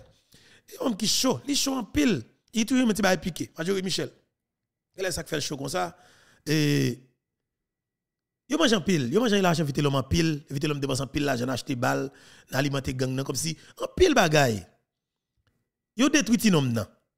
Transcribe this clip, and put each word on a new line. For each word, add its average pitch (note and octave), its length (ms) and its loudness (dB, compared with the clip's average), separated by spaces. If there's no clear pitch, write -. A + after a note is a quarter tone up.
Et - 120 -20
homme A#3 160 -2
qui G#3 100 -4
chaud, - 400 0
il C#4 100 -2
chaud C4+ 180 -2
en C4 100 -6
pile. A3+ 380 0
Il A3+ 120 0
toujours B3+ 220 2
met G#3+ 80 2
petit G#3 80 -2
bail F#3 160 2
piqué. D#3 400 -8
Manger F#3 240 -2
Michel. E3 280 -4
Et F#3+ 60 -8
là, F#3+ 80 -2
ça D#3+ 140 -8
fait D3+ 160 -4
chaud D3 160 -6
comme C3 120 -8
ça. F3+ 280 -4
Et C#3+ 520 2
yo D4+ 120 -4
mange C4+ 160 4
en F#3 80 0
pile, C#3+ 280 0
yo F3 100 2
mange A#3+ 120 2
l'argent F3 320 2
vite C#3 140 -4
l'homme C#3+ 160 0
en C3+ 80 0
pile, D#3+ 480 0
vite C#3 140 -6
l'homme D3 160 -2
dépense C3+ 200 -4
en C3+ 60 -6
pile - 180 -4
l'argent B2+ 240 -2
acheter C3+ 280 -4
balle, C3+ 340 -2
alimenter C#3 420 -2
gang C3 180 -2
nan, C3 140 -4
comme C3+ 120 -6
si D#3 200 -4
en C5 60 -6
pile F4+ 160 6
bagaille. D3 540 4
Yo C4 120 4
détruit B3+ 280 2
ti G#3 140 4
nom D#3 120 4
nan, A#2 220 0